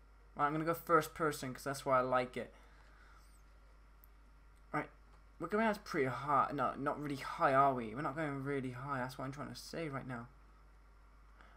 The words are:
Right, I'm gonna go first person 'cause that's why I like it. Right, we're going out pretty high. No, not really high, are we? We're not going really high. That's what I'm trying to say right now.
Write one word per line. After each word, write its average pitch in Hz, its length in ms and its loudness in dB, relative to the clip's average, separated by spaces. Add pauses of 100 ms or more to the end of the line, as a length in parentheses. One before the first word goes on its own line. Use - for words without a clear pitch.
(360)
Right, 147 100 2
I'm 143 60 2
gonna 156 120 0
go 165 100 0
first 165 380 4
person 143 400 -2
'cause - 120 -12
that's 139 200 -4
why 131 140 4
I 123 40 4
like 127 340 0
it. 113 180 -8 (2250)
Right, 151 160 -2 (520)
we're 170 80 -6
going 214 180 2
out 208 180 0
pretty 139 220 0
high. 131 480 2
No, 127 220 0
not 139 260 -4
really 143 140 -4
high, 147 360 2
are 139 220 8
we? 113 220 -4
We're 147 60 -4
not 139 120 -4
going 143 300 -4
really 135 260 -2
high. 131 280 -6
That's 127 200 -4
what 131 60 -6
I'm 135 80 -6
trying 131 200 -10
to 123 40 -12
say 156 320 -8
right 135 180 -6
now. 120 220 -8 (1300)